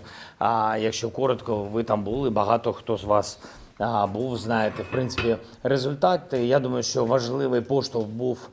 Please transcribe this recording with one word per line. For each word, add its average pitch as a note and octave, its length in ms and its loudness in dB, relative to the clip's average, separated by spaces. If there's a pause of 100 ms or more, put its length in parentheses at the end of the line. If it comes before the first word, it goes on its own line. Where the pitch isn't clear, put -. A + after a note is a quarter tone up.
(380)
а, A2 420 2
якщо A2+ 300 -2
коротко, A#2+ 540 0
ви A2 200 -2
там G#2 200 0
були, B2 260 0
багато G#2+ 420 2
хто - 240 -4
з F#2+ 80 -6
вас, G#2 340 2 (400)
а, G#2 280 2
був, A2+ 300 -2
знаєте, G#2+ 460 0
в G2+ 80 -12
принципі, A#2+ 460 0 (260)
результати. C#3 840 2
Я C3+ 140 6
думаю, B2+ 220 -2
що B2 220 0
важливий B2 560 2
поштовх A#2+ 460 0
був A#2+ 460 -4